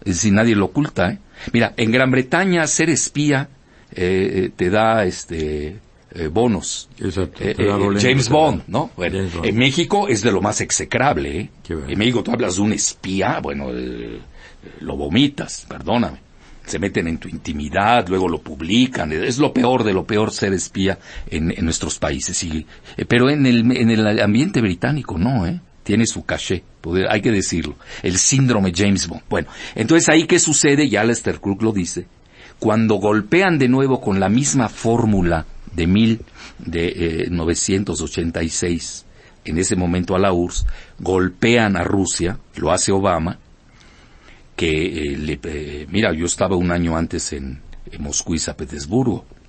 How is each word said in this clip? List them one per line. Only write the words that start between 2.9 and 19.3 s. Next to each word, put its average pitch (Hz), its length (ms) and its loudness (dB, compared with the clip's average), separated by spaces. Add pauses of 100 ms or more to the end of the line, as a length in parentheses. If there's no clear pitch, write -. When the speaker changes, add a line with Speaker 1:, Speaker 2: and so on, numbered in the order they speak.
Speaker 1:
espía, 147 580 0 (440)
eh, 92 540 0
eh, - 100 -4
te 90 140 0
da, 110 340 2
este, 78 760 -6 (360)
eh, 82 140 -6
bonos. 107 600 -2 (100)
Speaker 2:
Exacto, 95 460 -4
Speaker 1:
Eh, 104 100 0
Speaker 2:
te 110 100 0
da 101 100 2
Speaker 1:
eh, 101 40 0
Speaker 2:
boletos, 101 240 2
Speaker 1:
James 127 240 2
Speaker 2:
te 120 60 0
da 151 60 4
Speaker 1:
Bond, 151 300 2
¿no? 120 280 -4
Bueno, 87 220 -4
Speaker 2:
James 92 160 -4
Bond. 85 120 -4
Speaker 1:
en 104 100 0
México 170 520 2
es 107 140 0
de 110 100 2
lo 92 80 2
más 107 200 0
execrable, 90 800 -2
¿eh? 110 100 -8 (120)
Speaker 2:
Qué 87 120 -8
bueno. 73 160 -8
Speaker 1:
En 87 80 -4
México 113 240 2
tú 233 100 -4
hablas 104 240 -2
de 101 60 2
un 107 100 2
espía, 95 680 -2
bueno, 71 320 -6
eh, 58 480 -10 (600)
lo 69 160 -10
vomitas, 98 720 -2
perdóname. 82 500 -2 (460)
Se - 160 -6
meten 98 260 -2
en 82 120 -4
tu - 100 -14
intimidad, 85 800 0
luego 92 200 2
lo 82 120 -2
publican, 82 720 0
es 117 260 -2